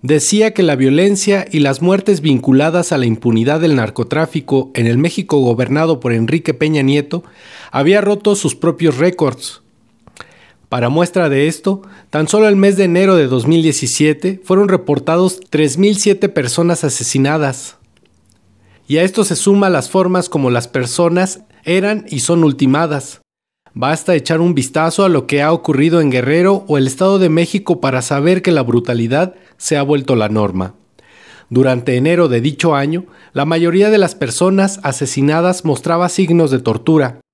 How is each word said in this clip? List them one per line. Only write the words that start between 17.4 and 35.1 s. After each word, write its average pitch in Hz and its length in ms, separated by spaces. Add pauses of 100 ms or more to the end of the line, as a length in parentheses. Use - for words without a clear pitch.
Y 147 120
a 175 40
esto 190 220
se 180 100
suma 202 340
las 151 200
formas 180 400
como 135 200
las 123 200
personas 170 720 (240)
eran 196 440
y 131 120
son 170 240
ultimadas. 143 720 (560)
Basta 151 400
echar 160 260
un 175 140
vistazo 156 500
a 190 40
lo 135 180
que 143 160
ha 156 100
ocurrido 165 480
en 147 80
Guerrero 165 580
o 151 120
el 131 80
Estado 190 320
de 180 100
México 170 500
para 131 220
saber 156 400
que 180 100
la 143 120
brutalidad 120 720 (220)
se - 200
ha 143 60
vuelto 139 320
la 107 120
norma. 98 460 (760)
Durante 127 460
enero 160 340
de 117 120
dicho 151 340
año, 156 300 (280)
la 139 120
mayoría 170 460
de 214 80
las 180 160
personas 190 640
asesinadas 147 840